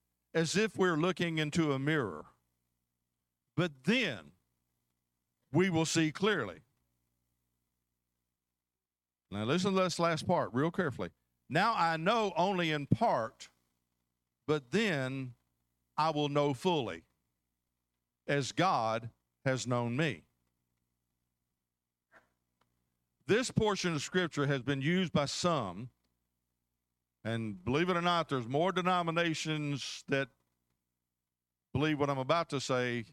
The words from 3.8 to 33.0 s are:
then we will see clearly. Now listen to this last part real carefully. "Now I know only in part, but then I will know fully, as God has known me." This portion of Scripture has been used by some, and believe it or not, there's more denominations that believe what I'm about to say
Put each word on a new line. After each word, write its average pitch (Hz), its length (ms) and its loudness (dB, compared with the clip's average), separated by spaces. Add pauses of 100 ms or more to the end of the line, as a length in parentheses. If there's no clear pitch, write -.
then 143 480 0 (1200)
we 185 180 2
will 160 160 2
see 160 260 0
clearly. 139 500 -2 (2750)
Now 104 120 -4
listen 180 300 0
to 190 80 2
this 180 180 0
last 165 280 0
part 139 260 0
real 147 180 0
carefully. 117 400 -4 (380)
"Now 196 260 2
I 165 220 2
know 208 380 0
only 175 360 2
in 147 160 -2
part, 147 600 0 (1000)
but 147 240 -2
then 135 640 -2 (600)
I 156 120 2
will 147 200 0
know 143 240 2
fully, 120 520 -2 (1200)
as 143 240 0
God 117 600 0 (340)
has 127 200 -2
known 120 300 -2
me." 131 300 -2 (3000)
This 220 220 2
portion 196 440 2
of 143 100 -2
Scripture 165 420 0
has 139 160 0
been 135 200 -2
used 175 300 0
by 147 140 2
some, 123 640 -2 (1300)
and 110 400 -6
believe 147 260 0
it 175 80 0
or 170 40 0
not, 175 280 0
there's 127 180 -2
more 156 240 2
denominations 165 1400 -2
that 135 200 0 (1400)
believe 147 260 2
what 143 100 2
I'm 139 100 -2
about 156 300 0
to 135 120 -2
say 123 520 0